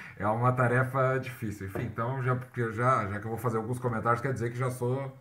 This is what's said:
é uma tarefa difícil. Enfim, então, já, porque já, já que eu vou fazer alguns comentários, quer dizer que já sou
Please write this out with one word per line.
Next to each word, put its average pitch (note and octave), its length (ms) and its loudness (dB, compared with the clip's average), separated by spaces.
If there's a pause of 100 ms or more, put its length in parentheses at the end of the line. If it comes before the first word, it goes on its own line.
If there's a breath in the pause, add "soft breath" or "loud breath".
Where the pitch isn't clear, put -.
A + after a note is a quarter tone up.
(180 loud breath)
é G2+ 80 -2
uma A#2 260 4
tarefa B2+ 680 4
difícil. G2+ 480 -6
Enfim, A#2 160 -4
então, A#2+ 400 -4
já, B2+ 120 2
porque A#2+ 380 -4
já, A#2+ 340 2
já G2+ 140 -4
que G#2+ 60 -6
eu A2 40 -4
vou A2+ 80 -4
fazer A2+ 200 0
alguns A#2 200 -2
comentários, A#2 440 0
quer C3+ 100 0
dizer A#2 180 -2
que B2 80 -6
já B2+ 120 0
sou C3 500 -2